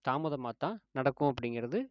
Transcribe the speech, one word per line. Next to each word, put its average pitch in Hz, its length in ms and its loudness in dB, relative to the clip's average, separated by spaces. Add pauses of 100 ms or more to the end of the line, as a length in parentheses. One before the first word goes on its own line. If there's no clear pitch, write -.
தாமதமா 135 540 0
தான் 196 180 -2 (160)
நடக்கும் 135 380 2
அப்படிங்கிறது 120 500 -2 (120)